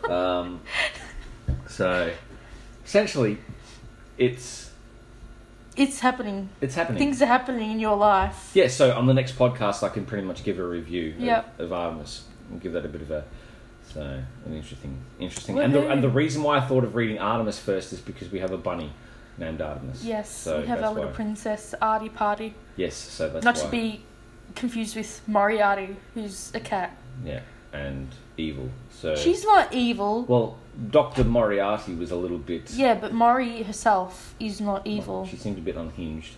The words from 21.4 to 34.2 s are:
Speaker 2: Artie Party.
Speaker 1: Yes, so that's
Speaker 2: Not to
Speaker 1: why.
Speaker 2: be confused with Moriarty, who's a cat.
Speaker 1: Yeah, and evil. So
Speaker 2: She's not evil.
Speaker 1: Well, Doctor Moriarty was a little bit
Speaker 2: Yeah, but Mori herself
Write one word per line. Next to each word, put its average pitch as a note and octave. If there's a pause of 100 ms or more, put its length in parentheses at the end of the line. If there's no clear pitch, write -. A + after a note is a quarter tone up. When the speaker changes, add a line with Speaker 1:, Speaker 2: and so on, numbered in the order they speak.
Speaker 2:
Artie A3
Party. G#3+ (240)
Speaker 1:
Yes, E2
so -
that's D#2+
Speaker 2:
Not A#3+
to -
Speaker 1:
why. -
Speaker 2:
be A3+ (540)
confused A3+
with -
Moriarty, G3+ (160)
who's G#3
a A3+
cat. F#3+ (300)
Speaker 1:
Yeah, C2+ (320)
and C#2 (300)
evil. C#2 (220)
So -
Speaker 2:
She's E4+
not G#4
evil. A#3
Speaker 1:
Well, A#2+ (320)
Doctor C3
Moriarty G#2
was E2+
a F2+
little F2
bit E2+
Speaker 2:
Yeah, A#3+
but G3+
Mori A#3
herself G3+